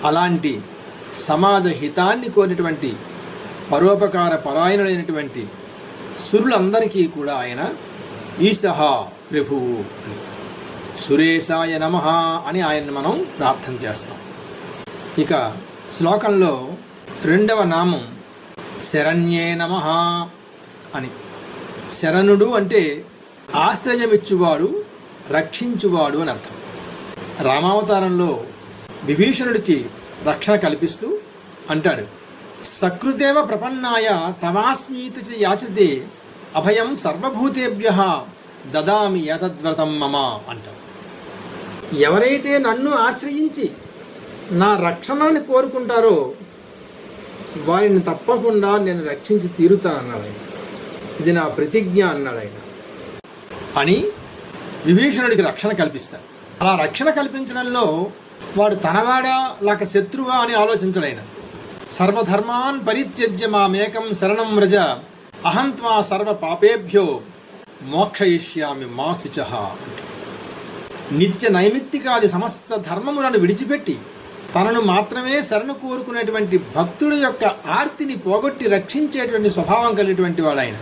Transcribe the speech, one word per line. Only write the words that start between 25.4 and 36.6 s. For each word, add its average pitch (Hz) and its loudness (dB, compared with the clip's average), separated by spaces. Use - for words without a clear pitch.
అని 160 -2
అర్థం. 107 -8
రామావతారంలో 180 2
విభీషణుడికి 190 2
రక్షణ 202 2
కల్పిస్తూ 170 -2
అంటాడు, 151 0
"సకృదేవ 269 0
ప్రపన్నాయ 220 -2
తవాస్మీతి 254 -2
చ 233 -8
యాచతే 190 2
అభయం 220 2